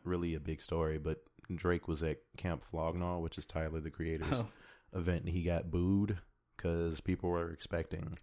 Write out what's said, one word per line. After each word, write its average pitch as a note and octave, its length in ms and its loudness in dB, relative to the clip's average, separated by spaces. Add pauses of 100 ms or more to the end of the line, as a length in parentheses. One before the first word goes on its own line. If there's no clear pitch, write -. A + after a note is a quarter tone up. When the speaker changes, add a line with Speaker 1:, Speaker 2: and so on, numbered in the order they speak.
Speaker 1:
really F2 300 2
a D2+ 60 -2
big D#2 220 -4
story, D#2+ 360 2
but D#2 240 -2 (320)
Drake F2 340 2
was D#2+ 140 0
at D#2 160 2 (180)
Camp E2+ 280 -2
Flog E2 320 -2
Gnaw, F2+ 220 0
which E2 200 -4
is D#2 80 -8
Tyler, D#2+ 340 -2
the D#2 100 -6
Creator's D#2+ 420 -2
Speaker 2:
Oh. A#2 160 2 (460)
Speaker 1:
event, F2 300 0
and F2 100 -2
he F2+ 80 2
got E2+ 280 0
booed F#2+ 480 4 (380)
'cause E2+ 440 0
people F2+ 300 0
were E2+ 200 0
expecting. E2 720 -4